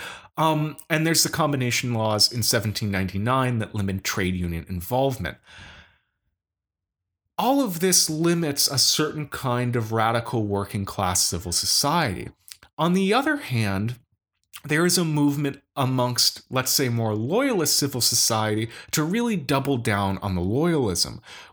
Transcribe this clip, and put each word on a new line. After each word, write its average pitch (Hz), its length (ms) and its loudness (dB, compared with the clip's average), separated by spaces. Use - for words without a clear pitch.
Um, 156 400 0
and 156 160 2
there's 160 160 4
the 147 60 0
combination 127 680 0
laws 107 360 2
in 117 120 -2
seventeen 107 480 0
ninety-nine 110 640 0
that 104 160 -4
limit 98 300 -2
trade 92 320 0
union 85 340 -4
involvement. 107 720 -2
All 269 220 4
of 185 180 -2
this 180 320 4
limits 165 560 0
a 135 100 -4
certain 151 500 0
kind 123 480 -2
of 110 160 -2
radical 113 540 0
working 98 400 -2
class 90 380 0
civil - 280 -4
society. 139 800 0
On 170 160 2
the 190 180 2
other 285 260 2
hand, 113 580 -2
there 151 220 2
is 180 120 2
a 175 80 2
movement 147 560 0
amongst, 127 760 0
let's 127 220 0
say, 131 180 2
more 113 240 0
loyalist 170 640 0
civil 131 260 0
society 110 680 0
to 156 120 0
really 226 320 0
double 139 420 0
down 101 420 0
on 98 140 -2
the 87 80 0
loyalism. 117 800 0